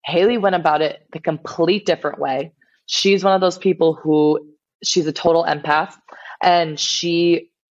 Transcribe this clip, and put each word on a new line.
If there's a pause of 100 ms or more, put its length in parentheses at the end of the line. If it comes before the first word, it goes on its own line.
Haley
went
about
it
the
complete
different
way. (320)
She's
one
of
those
people
who, (300)
she's
a
total
empath, (480)
and
she (220)